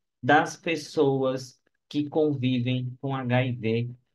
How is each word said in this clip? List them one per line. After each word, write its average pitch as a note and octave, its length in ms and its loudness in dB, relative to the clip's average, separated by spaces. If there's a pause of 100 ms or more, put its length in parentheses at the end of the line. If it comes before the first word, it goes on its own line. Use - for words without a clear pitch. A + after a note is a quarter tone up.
(220)
das D3+ 340 4
pessoas C#3 1040 -2 (280)
que D3 200 -4
convivem B2+ 920 0
com C3+ 120 -4
H B2+ 320 0
I B2+ 80 -2
V A2+ 380 -2 (240)